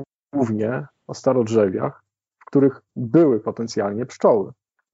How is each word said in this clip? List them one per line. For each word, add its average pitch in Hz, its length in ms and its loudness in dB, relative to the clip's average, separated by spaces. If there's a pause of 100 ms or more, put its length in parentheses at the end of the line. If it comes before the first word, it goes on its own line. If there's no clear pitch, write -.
(340)
głównie 117 520 -2 (220)
o 139 60 -12
starodrzewiach, 113 880 0 (380)
w - 60 -20
których 139 360 2 (140)
były 127 440 2
potencjalnie 110 640 -6
pszczoły. 127 460 0 (420)